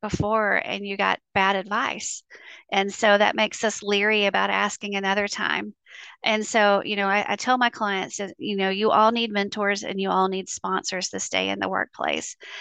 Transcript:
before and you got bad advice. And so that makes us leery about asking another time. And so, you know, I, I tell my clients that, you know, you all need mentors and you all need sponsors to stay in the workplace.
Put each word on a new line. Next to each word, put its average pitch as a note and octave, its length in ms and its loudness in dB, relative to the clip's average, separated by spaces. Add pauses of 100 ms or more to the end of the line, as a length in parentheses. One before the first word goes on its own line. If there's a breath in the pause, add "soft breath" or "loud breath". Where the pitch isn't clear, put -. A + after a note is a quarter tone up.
before G#3 600 2
and G3+ 200 -6
you G3 120 -6
got F#3+ 240 0 (140)
bad G3 200 4
advice. G#3 720 -4 (480 loud breath)
And G3 200 0
so G#3 240 6
that G#3 200 4
makes G#3+ 260 0
us G#3+ 180 0
leery G#3 460 2
about G3 240 2
asking G3+ 460 -2
another G3 320 0
time. G#3+ 440 -4 (520 loud breath)
And G#3+ 200 2
so, G#3 400 4
you G#3 120 -4
know, G3+ 100 0
I, G3 220 2
I G3+ 80 -2
tell B3+ 220 0
my A#3+ 120 2
clients G3 460 -4
that, G3 220 -6
you G#3 180 -4
know, F#3+ 140 2
you G#3 200 2
all A3 220 6
need A#3 180 -2
mentors G3+ 540 -2
and G3 160 -4
you F#3+ 100 0
all F#3+ 180 4
need F#3+ 200 -4
sponsors - 600 -4
to F#3+ 100 -8
stay - 300 -2
in G3 100 -4
the F#3+ 80 -2
workplace. D#2 680 -4 (260 loud breath)